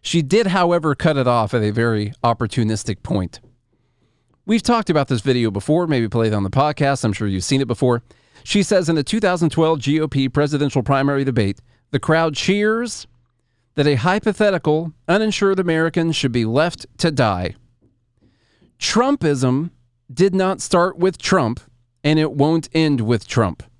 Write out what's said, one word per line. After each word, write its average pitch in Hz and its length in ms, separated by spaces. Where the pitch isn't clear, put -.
She - 220
did, 196 260
however, 175 460
cut 151 240
it 123 100
off 117 240
at 117 100
a 107 80
very 110 440
opportunistic 110 800
point. - 380
We've 214 160
talked 233 260
about 156 200
this 123 120
video 120 300
before, 151 360
maybe 123 220
played 113 240
on 101 120
the 95 60
podcast. 139 540
I'm 110 80
sure 104 160
you've 95 160
seen 135 160
it 131 80
before. 120 340
She 202 200
says, 180 260
In 165 80
the 147 80
two 214 160
thousand 180 300
twelve 160 300
G 143 200
O 156 80
P 135 220
presidential 143 520
primary 139 400
debate, 117 380
the 135 100
crowd 160 340
cheers 214 720
that 143 80
a 147 80
hypothetical, 170 1000
uninsured 196 540
American 165 500
should 139 220
be 120 120
left 143 400
to 165 140
die. 101 420
Trumpism 156 960
did 185 220
not 190 260
start 175 380
with 180 180
Trump, 127 440
and 156 160
it 156 140
won't 156 420
end 151 280
with 110 260
Trump. 98 340